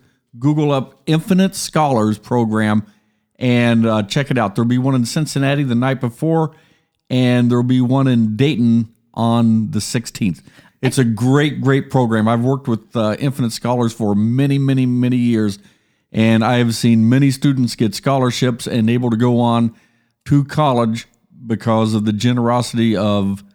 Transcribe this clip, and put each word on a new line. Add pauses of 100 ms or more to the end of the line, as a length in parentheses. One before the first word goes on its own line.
(380)
Google
up
Infinite
Scholars
Program (520)
and,
uh,
check
it
out.
There'll
be
one
in
Cincinnati
the
night
before, (560)
and
there'll
be
one
in
Dayton (260)
on
the
sixteenth. (400)
It's
a
great,
great
program.
I've
worked
with,
uh,
Infinite
Scholars
for
many,
many,
many
years, (540)
and
I
have
seen
many
students
get
scholarships
and
able
to
go
on (520)
to
college (380)
because
of
the
generosity
of, (120)